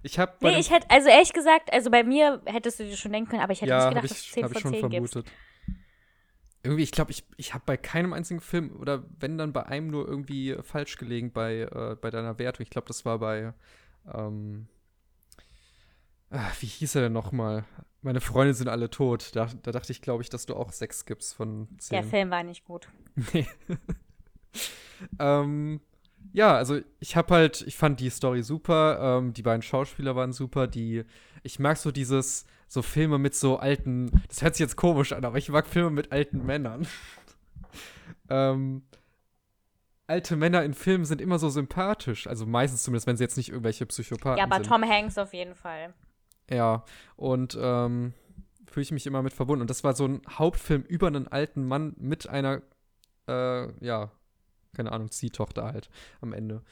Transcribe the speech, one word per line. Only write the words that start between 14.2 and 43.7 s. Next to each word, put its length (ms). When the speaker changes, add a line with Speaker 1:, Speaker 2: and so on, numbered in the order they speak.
Speaker 1:
ah, 180
wie 60
hieß 300
er 80
denn 100
nochmal? 500
Meine 180
Freunde 340
sind 140
alle 220
tot. 460
Da, 100
da 80
dachte 220
ich, 80
glaub 180
ich, 100
dass 160
du 100
auch 180
sechs 320
gibst 300
von 340
Speaker 2:
Der 80
Speaker 1:
zehn. 20
Speaker 2:
Film 280
war 120
nicht 220
gut. 240
Speaker 1:
<laughs> 180
Nee. 140
Ähm, 600
ja, 220
also 240
ich 160
hab 160
halt, 300
ich 160
fand 220
die 100
Story 340
super, 760
ähm, 140
die 100
beiden 180
Schauspieler 540
waren 180
super, 340
die, 360
ich 160
mag 180
so 140
dieses, 540
so 140
Filme 380
mit 160
so 220
alten, 540
das 140
hört 140
sich 60
jetzt 140
komisch 380
an, 120
aber 120
ich 120
mag 180
Filme 240
mit 200
alten 340
Männern. 460
<laughs> 60
Ähm, 540
alte 280
Männer 280
in 100
Filmen 320
sind 160
immer 180
so 100
sympathisch, 800
also 180
meistens 380
zumindest, 240
wenn 100
sie 60
jetzt 140
nicht 120
irgendwelche 360